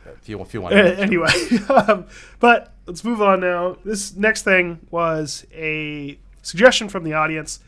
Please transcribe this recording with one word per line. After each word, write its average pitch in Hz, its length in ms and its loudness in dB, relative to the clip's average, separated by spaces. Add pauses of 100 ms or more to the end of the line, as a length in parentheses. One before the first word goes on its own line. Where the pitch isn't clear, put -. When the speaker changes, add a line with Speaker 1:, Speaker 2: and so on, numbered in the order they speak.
Speaker 1:
But - 180 -20
if - 60 -20
you, 104 140 -10
if 92 120 -16
you 113 80 -8
want 92 140 -2
Speaker 2:
Uh, 196 80 8
Speaker 1:
to 180 160 2
Speaker 2:
anyway, 185 300 0 (220)
<laughs> 220 180 0
um, 208 360 4 (340)
but 240 340 4 (120)
let's 180 180 -14
move 226 180 -4
on 196 180 4
now. 180 460 -2
This 202 300 -8
next 220 280 0
thing 180 360 0 (120)
was 160 600 -4
a 151 680 -8 (220)
suggestion 226 480 2
from 196 140 -8
the 156 100 -6
audience, 156 540 -4